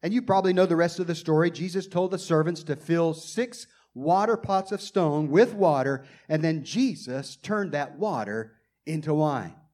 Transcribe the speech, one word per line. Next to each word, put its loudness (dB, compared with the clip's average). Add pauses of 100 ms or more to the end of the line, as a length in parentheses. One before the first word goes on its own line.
And -4
you 0
probably 2
know 6
the 2
rest 2
of -2
the -2
story. 2
Jesus -6
told 0
the -4
servants 0
to -4
fill 2
six -6 (280)
water 2
pots -2
of -6
stone 0
with 4
water, 2 (240)
and 0
then 0
Jesus -4
turned -4
that -6
water -4 (320)
into -4
wine. -2 (200)